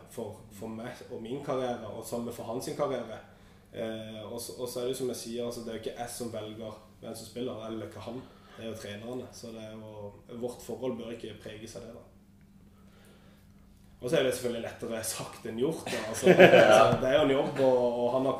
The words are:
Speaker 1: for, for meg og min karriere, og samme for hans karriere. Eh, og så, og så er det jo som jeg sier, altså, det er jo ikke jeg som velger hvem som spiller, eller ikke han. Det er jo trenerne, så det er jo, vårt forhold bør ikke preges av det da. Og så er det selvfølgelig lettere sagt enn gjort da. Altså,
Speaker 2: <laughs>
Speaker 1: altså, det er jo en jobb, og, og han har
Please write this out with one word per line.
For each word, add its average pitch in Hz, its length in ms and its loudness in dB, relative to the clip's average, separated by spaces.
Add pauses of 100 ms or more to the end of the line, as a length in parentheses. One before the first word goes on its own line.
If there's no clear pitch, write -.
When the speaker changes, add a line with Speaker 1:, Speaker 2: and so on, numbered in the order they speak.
(100)
Speaker 1:
for, 104 300 -12 (180)
for 113 160 -10
meg 120 320 -12
og 117 160 -10
min 131 220 -8
karriere, 123 480 -4
og 107 140 -12
samme 117 280 -6
for 117 160 -10
hans 127 280 -6
karriere. 120 400 -2 (580)
Eh, 110 480 -8
og 120 160 -10
så, - 160 -10
og 123 100 -6
så 123 140 -6
er 123 80 -2
det 131 80 0
jo - 60 -8
som 123 120 -2
jeg 113 60 -10
sier, 117 260 -6
altså, 120 160 -6
det 113 120 -10
er 107 40 -8
jo 110 60 -10
ikke 127 160 -8
jeg 117 160 -8
som 113 180 -8
velger 107 480 -10 (200)
hvem 113 120 -10
som - 160 -14
spiller, 120 380 -8
eller 110 180 -8
ikke - 220 -14
han. 120 100 -8 (380)
Det 110 80 -12
er 113 80 -8
jo 110 80 -12
trenerne, 110 560 -10
så 113 180 -14
det 110 140 -14
er 107 80 -14
jo, 107 340 -14 (300)
vårt 120 240 -6
forhold 117 340 -6
bør 113 160 -10
ikke 107 280 -12
preges 107 360 -14
av 101 80 -14
det 113 80 -16
da. - 100 -20 (1900)
Og 123 180 -6
så 156 60 4
er 135 80 4
det 123 100 2
selvfølgelig 117 260 -4
lettere 113 420 -8
sagt - 440 -8
enn 110 100 -6
gjort 156 300 0
da. - 120 -2 (100)
Altså, 147 180 2
Speaker 2:
<laughs> 185 40 12
Speaker 1:
altså, 113 680 10
det 131 80 2
er 135 80 4
jo 156 80 6
en 135 80 6
jobb, 135 320 2
og, 127 140 6 (240)
og 120 100 4
han 131 160 2
har 127 120 2